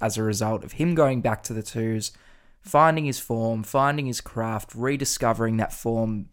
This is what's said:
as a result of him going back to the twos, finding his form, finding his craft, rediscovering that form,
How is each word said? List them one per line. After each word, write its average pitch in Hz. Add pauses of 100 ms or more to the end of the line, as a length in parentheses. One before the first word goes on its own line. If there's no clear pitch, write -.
as 110
a 110
result 107
of -
him 170
going 135
back 110
to -
the 110
twos, 113 (520)
finding 160
his 135
form, 113
finding 139
his 123
craft, 113
rediscovering 117
that 110
form, 110